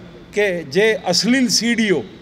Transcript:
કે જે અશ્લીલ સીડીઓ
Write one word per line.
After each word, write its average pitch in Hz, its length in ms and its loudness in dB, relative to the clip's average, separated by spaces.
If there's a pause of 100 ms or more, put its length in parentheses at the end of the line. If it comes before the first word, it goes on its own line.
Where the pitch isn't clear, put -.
(340)
કે 185 300 0
જે 190 300 2
અશ્લીલ 226 540 0
સીડીઓ 208 560 0 (180)